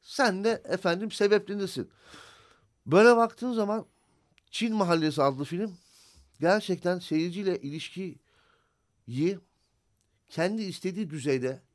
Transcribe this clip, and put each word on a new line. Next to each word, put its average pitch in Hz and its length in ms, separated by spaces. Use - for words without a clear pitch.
Sen 202 420
de 226 220
efendim 185 460
sebeplenirsin. 202 760
Böyle 214 320
baktığın 233 360
zaman 214 320
Çin 220 240
Mahallesi 165 480
adlı 135 200
film 185 280
gerçekten 180 600
seyirciyle 175 640
ilişkiyi 160 580
kendi 196 340
istediği 185 460
düzeyde 135 520